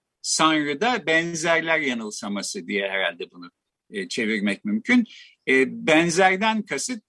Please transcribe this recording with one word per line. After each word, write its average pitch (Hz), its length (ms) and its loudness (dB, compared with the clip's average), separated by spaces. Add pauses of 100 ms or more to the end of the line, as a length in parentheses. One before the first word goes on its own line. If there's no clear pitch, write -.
(240)
sanrıda 156 840 0
benzerler 165 720 0
yanılsaması 104 880 -6
diye 98 220 -2
herhalde 90 420 -4
bunu, 87 200 -20 (380)
e, 95 180 -8
çevirmek 104 580 -2
mümkün. 214 400 2 (420)
E, 123 400 0
benzerden 190 720 2
kasıt 208 460 -6